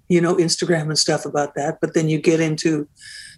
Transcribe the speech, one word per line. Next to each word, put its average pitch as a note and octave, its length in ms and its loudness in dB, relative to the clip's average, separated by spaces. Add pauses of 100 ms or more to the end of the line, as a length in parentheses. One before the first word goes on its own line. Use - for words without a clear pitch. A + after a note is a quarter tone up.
you F3 140 4
know, F3 140 2
Instagram E3 480 0
and D3+ 160 -2
stuff D3+ 260 0
about D3 300 -4
that, D#3 260 -4
but D#3+ 120 -4
then D#3+ 160 2
you D#3 100 0
get D#3+ 200 4
into D#3 480 0 (500)